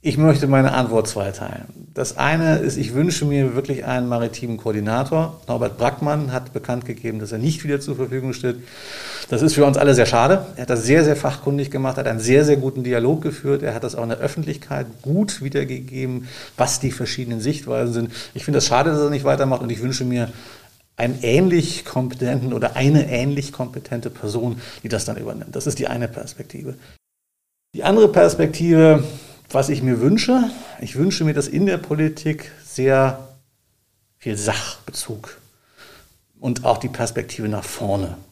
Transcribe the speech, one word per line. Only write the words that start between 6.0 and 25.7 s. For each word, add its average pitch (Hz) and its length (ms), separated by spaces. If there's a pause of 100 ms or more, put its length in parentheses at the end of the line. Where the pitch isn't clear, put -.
hat 127 220
bekannt 123 320
gegeben, 110 320
dass 107 140
er 110 80
nicht 156 240
wieder 143 180
zur 143 140
Verfügung 127 380
steht. 123 240 (760)
Das 117 100
ist 156 140
für 147 100
uns 139 120
alle 139 180
sehr 120 100
schade. 135 400 (120)
Er 127 60
hat 123 60
das 117 140
sehr, 147 200
sehr 147 120
fachkundig 139 560
gemacht, 135 260
hat 131 80
einen 113 140
sehr, 127 260
sehr 147 120
guten 135 260
Dialog 123 400
geführt. 143 400
Er 117 100
hat 117 100
das 113 120
auch 117 80
in 113 60
der 117 100
Öffentlichkeit 139 680 (160)
gut 190 400
wiedergegeben, 131 840 (280)
was - 240
die 131 120
verschiedenen 117 480
Sichtweisen 123 540
sind. 117 180 (240)
Ich - 100
finde 143 140
es - 80
schade, 139 240
dass 151 80
er 147 100
nicht 139 160
weitermacht 135 380
und 117 80
ich 107 100
wünsche 127 240
mir 123 240 (680)
einen 123 260
ähnlich 165 600
kompetenten 127 720
oder 117 220
eine 139 340
ähnlich 135 420
kompetente - 600
Person, 117 500 (220)
die 113 60
das 110 160
dann 110 120
übernimmt. 113 380
Das - 100
ist 143 140